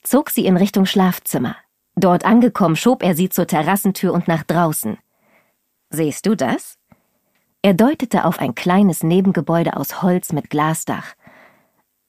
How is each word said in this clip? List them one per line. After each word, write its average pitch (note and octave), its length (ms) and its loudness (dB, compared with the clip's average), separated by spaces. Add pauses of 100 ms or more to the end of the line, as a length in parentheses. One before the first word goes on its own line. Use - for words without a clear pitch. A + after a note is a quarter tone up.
zog D4 260 0
sie - 160 -2
in F#3 120 4
Richtung F#3+ 300 2
Schlafzimmer. - 720 -2 (380)
Dort F3 320 2
angekommen, G3+ 500 4
schob B3 260 0
er F3 120 0
sie F#3 160 0
zur F3 160 -2
Terrassentür F3+ 680 0
und E3+ 160 -2
nach E3 140 0
draußen. D#3 560 -2 (880)
„Siehst D#3 380 -4
du G#3+ 80 2
das?“ D3+ 440 -4 (840)
Er G3 100 4
deutete A3+ 520 0
auf E3 140 0
ein C3+ 160 -6
kleines F#3 480 2
Nebengebäude E3+ 760 0
aus - 260 -8
Holz F3+ 300 0
mit D3 180 -6
Glasdach. D3+ 640 -4 (960)